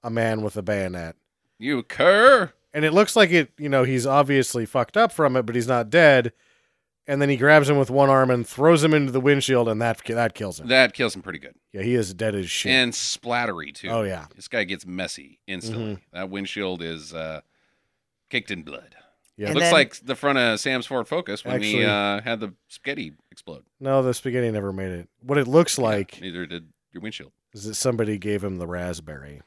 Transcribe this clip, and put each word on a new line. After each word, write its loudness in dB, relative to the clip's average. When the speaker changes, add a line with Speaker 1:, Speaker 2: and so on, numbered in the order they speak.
Speaker 1:
a -10
man -2
with -6
a -8
bayonet. -4
Speaker 2:
You -4
cur. 4
Speaker 1:
And -2
it 2
looks 4
like 6
it, 2
you -6
know, 4
he's 0
obviously 2
fucked -2
up 4
from 0
it, 2
but -6
he's 0
not 0
dead. 6
And -2
then 2
he 0
grabs 6
him 4
with 2
one 4
arm 6
and 0
throws 4
him 4
into 2
the 0
windshield, 2
and -2
that, -2
that -2
kills -10
him. -14
Speaker 2:
That 4
kills -2
him -16
pretty -12
good. -20
Speaker 1:
Yeah, -10
he 0
is -2
dead -4
as -4
shit. -4
Speaker 2:
And 2
splattery, -6
too. -14
Speaker 1:
Oh, -2
yeah. -8
Speaker 2:
This -20
guy -4
gets -10
messy -10
instantly. -8
Speaker 1:
Mm-hmm. -18
Speaker 2:
That -10
windshield -8
is, -12
uh, -10
caked -6
in -10
blood. -18
Speaker 1:
Yeah. -6
Speaker 3:
And -2
Speaker 2:
Looks 2
Speaker 3:
then 4
Speaker 2:
like 2
the -4
front 0
of 0
Sam's -4
Ford -6
Focus -8
when -4
we, -4
Speaker 1:
Actually 0
Speaker 2:
uh, 0
had -6
the -10
spaghetti -10
explode. -18
Speaker 1:
No, 0
the 0
spaghetti -4
never -4
made -8
it. -12
What -2
it 0
looks 4
Speaker 2:
Yeah, -2
Speaker 1:
like -2
Speaker 2:
neither -10
did -14
your -14
windshield. -16
Speaker 1:
is -16
that -10
somebody -2
gave -4
him -6
the -8
raspberry. -10